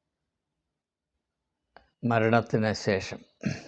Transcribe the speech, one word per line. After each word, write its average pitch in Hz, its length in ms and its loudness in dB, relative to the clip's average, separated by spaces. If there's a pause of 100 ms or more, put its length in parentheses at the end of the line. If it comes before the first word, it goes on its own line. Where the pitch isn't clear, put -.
(2000)
മരണത്തിന് 113 680 2
ശേഷം, - 480 -4 (460)